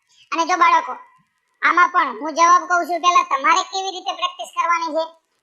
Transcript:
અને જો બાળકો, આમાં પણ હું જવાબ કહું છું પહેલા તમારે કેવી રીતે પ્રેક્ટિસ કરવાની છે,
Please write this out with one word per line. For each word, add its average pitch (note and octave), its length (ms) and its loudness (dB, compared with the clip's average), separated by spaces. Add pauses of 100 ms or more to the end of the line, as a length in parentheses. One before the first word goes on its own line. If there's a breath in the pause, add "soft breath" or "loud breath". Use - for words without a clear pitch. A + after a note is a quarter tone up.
(320 soft breath)
અને E4 140 -2
જો F4+ 120 -2
બાળકો, E4+ 340 2 (720)
આમાં F4 280 2
પણ D4+ 300 -2
હું D4 140 -8
જવાબ E4+ 340 4
કહું F4 200 0
છું E4+ 140 -4
પહેલા F4 220 2
તમારે D#4+ 400 0
કેવી F#4+ 280 -8
રીતે F4+ 220 -8
પ્રેક્ટિસ - 420 -8
કરવાની E4 400 -2
છે, D#4+ 80 -2 (400)